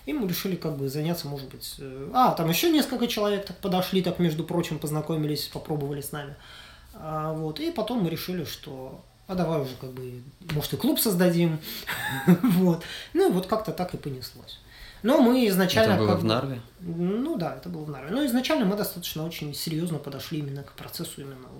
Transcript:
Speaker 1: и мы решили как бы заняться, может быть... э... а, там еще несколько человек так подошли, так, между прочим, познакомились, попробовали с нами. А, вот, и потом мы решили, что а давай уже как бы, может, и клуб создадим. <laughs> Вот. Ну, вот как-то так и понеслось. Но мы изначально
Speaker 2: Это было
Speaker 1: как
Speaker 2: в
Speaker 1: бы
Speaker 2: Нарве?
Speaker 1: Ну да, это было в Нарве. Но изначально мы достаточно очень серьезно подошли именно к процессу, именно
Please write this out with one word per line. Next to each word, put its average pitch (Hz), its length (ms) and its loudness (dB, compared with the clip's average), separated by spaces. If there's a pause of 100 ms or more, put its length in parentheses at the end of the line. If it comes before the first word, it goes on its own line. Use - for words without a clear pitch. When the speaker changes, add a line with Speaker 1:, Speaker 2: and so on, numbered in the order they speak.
Speaker 1:
и 277 80 -4
мы 247 140 -2
решили 180 300 -2
как 156 200 -4
бы 139 120 -2
заняться, 151 380 -2
может 139 220 -8
быть... - 300 -14
э... 135 340 -12
а, 254 200 6
там 160 160 0
еще 330 200 4
несколько 254 380 2
человек 208 380 0
так 180 120 -14
подошли, 185 440 2
так, 175 180 -2
между 160 240 2
прочим, 165 360 -2
познакомились, 151 680 -2
попробовали 143 540 -4
с - 100 -8
нами. 143 240 -10 (580)
А, 156 400 -4
вот, 156 280 -4
и 330 100 -2
потом 233 320 0
мы 165 60 2
решили, 170 360 -4
что 135 560 -12 (260)
а 190 80 -6
давай 160 260 2
уже 127 200 -4
как 131 120 -10
бы, 123 280 -12 (320)
может, 147 200 -2
и 139 40 -4
клуб 262 220 2
создадим. 170 580 4 (720)
<laughs> 175 160 8
Вот. 180 400 6 (300)
Ну, 349 180 6
вот 185 160 0
как-то 196 240 -2
так 180 220 -4
и - 40 -8
понеслось. - 600 -12 (440)
Но 277 160 6
мы 247 280 8
изначально 190 460 6
Speaker 2:
Это - 100 4
было 104 80 6
Speaker 1:
как 170 80 4
Speaker 2:
в - 20 0
Speaker 1:
бы 113 60 2
Speaker 2:
Нарве? 123 340 0 (200)
Speaker 1:
Ну 190 560 -2
да, 147 180 -4
это 180 140 -12
было 160 160 -8
в 151 40 -10
Нарве. 139 220 -8
Но 269 140 2
изначально 254 400 2
мы 196 120 4
достаточно 175 480 -4
очень 156 300 -6
серьезно 160 440 -2
подошли - 400 -8
именно 143 240 -6
к - 100 -18
процессу, - 480 -10
именно 131 260 -14 (120)